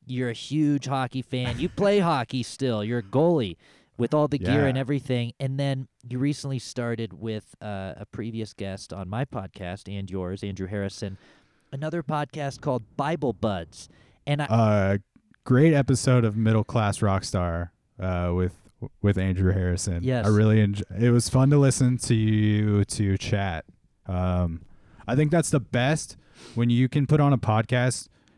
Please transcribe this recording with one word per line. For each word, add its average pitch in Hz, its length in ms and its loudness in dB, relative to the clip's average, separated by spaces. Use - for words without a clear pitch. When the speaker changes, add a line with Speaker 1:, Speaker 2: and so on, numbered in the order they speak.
Speaker 1:
You're 123 240 -6
a 117 40 -6
huge 147 520 -2
hockey 131 360 -4
fan. 123 360 -4
You 160 100 -2
play 202 300 2
hockey 139 440 0
still. 117 400 -2
You're 117 180 -2
a - 20 -8
goalie 127 540 2
with 117 160 0
all 151 140 4
the 143 100 -2
gear 131 240 2
Speaker 2:
Yeah. 139 40 4
Speaker 1:
and 127 120 0
everything. 127 600 -2
And 135 220 -4
then 135 260 -2
you 120 100 -6
recently 135 400 -2
started 117 540 -6
with, 107 480 -10
uh, 95 360 -8
a 101 140 -14
previous 110 440 -8
guest 98 380 -10
on 92 160 -10
my 113 180 -4
podcast 95 680 -10
and 98 160 -8
yours, 92 320 -6
Andrew 98 240 -8
Harrison, 98 520 -8
another 156 300 -6
podcast 147 600 -6
called 127 220 -2
Bible 143 380 -2
Buds. 95 540 -6
And 143 140 0
I 143 60 -4
Speaker 2:
Uh, 104 520 2
great 147 300 6
episode 127 500 2
of 107 120 0
Middle 110 280 2
Class 104 360 -2
Rockstar, 90 680 -2
uh, 90 340 -2
with, 90 200 0
with 101 160 4
Andrew 92 340 2
Harrison. 90 520 -2
Speaker 1:
Yes. 123 200 0
Speaker 2:
I 101 60 2
really 107 360 6
enj-, 101 160 -4
it 120 80 4
was 120 180 4
fun 131 220 4
to 147 80 6
listen 127 400 4
to - 160 0
you 107 720 2
two 98 320 0
chat. 98 480 -4
Um, 90 560 0
I 120 100 0
think 151 160 4
that's 165 180 2
the 147 100 2
best 127 560 -2
when 120 160 2
you 123 180 4
can 143 180 0
put 147 140 4
on 143 120 6
a 131 60 2
podcast 120 680 0